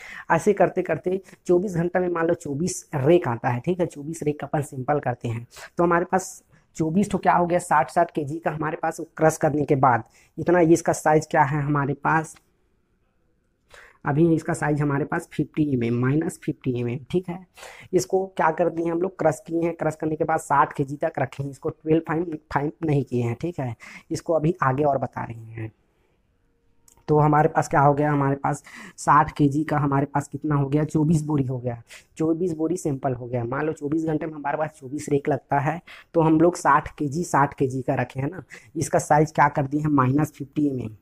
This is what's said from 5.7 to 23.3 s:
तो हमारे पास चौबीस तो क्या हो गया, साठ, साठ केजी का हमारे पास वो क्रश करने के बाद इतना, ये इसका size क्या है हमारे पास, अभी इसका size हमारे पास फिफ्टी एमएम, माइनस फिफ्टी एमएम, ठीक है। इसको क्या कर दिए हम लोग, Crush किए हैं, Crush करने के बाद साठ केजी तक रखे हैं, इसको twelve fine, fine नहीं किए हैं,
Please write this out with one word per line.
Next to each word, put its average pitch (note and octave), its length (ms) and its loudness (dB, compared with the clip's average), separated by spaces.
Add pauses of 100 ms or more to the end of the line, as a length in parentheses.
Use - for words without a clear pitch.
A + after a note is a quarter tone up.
तो F3 60 2
हमारे F3 200 2
पास - 380 -4 (340)
चौबीस E3+ 340 0
तो F#3+ 80 -2
क्या F3+ 160 2
हो F3 120 4
गया, F3 140 2
साठ, D#3 300 2
साठ E3+ 200 2
केजी D3+ 280 -6
का E3 120 -4
हमारे D3+ 260 -4
पास - 240 -6
वो D#3+ 60 -10 (100)
क्रश D#3 220 4
करने D3 260 2
के D3 120 2
बाद B2+ 280 4 (340)
इतना, F3 220 4
ये E3 120 6
इसका E3+ 220 2
size D#3 320 2
क्या - 180 4
है D3 180 0
हमारे C#3+ 340 0
पास, D#3+ 400 -2 (1700)
अभी D#3 300 4
इसका D#3+ 180 -2
size D3+ 300 -2
हमारे D3 220 0
पास E3+ 280 -6
फिफ्टी D3 400 -2
एमएम, A#2+ 280 0
माइनस C#3 440 0
फिफ्टी C3 360 -4
एमएम, A#2+ 180 -4 (120)
ठीक F3+ 180 -2
है। F3 100 -8 (540)
इसको F#3+ 360 0
क्या E3+ 240 0
कर E3 180 2
दिए E3 200 -2
हम E3+ 100 -2
लोग, F#3 180 -4
Crush D#3 280 0
किए E3 140 -4
हैं, E3+ 140 -2
Crush D#3 220 -4
करने D#3 200 -4
के D#3 80 -2
बाद D#3 160 0
साठ D3+ 320 2
केजी C#3+ 240 -4
तक D#3+ 220 -4
रखे C#3 240 -6
हैं, C#3 80 -8
इसको C#3 200 -8
twelve D#3+ 380 0
fine, E3 160 -2 (260)
fine D3 220 -2 (120)
नहीं D3 200 2
किए B2 180 -2
हैं, A#2 140 -2